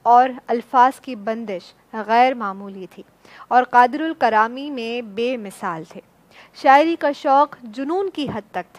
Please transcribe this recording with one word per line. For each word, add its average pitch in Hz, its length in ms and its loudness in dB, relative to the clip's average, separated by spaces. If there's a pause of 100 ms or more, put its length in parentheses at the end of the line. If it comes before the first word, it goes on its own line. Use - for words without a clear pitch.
और 247 280 4 (140)
अल्फाज 247 500 0
की 254 180 -14
बंदिश 208 580 -10 (200)
गैर 226 400 2
मामूली 196 520 -10
थी - 180 -20 (460)
और 247 140 4
कादिरुल 254 480 2
करामी 240 580 0
में 233 440 -8
बेमिसाल 202 720 -6 (100)
थे। 190 60 -18 (600)
शायरी 302 340 6
का 294 160 -2
शौक़ 277 540 0
जुनून 285 420 -6
की 302 180 -8
हद 202 180 -8 (100)
तक 175 120 -10 (120)